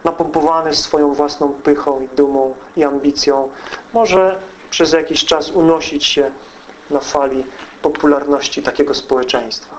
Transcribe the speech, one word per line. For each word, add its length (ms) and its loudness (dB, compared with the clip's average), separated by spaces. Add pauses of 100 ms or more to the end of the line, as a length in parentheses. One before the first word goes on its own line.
napompowany 720 0
swoją 380 2
własną 400 0
pychą 480 0
i 60 -6
dumą 480 0 (200)
i 80 2
ambicją, 680 0 (420)
może 460 2 (300)
przez 240 2
jakiś 320 0
czas 240 0
unosić 560 2
się 260 0 (580)
na 100 0
fali 460 -2 (360)
popularności 840 0
takiego 300 0
społeczeństwa. 840 -4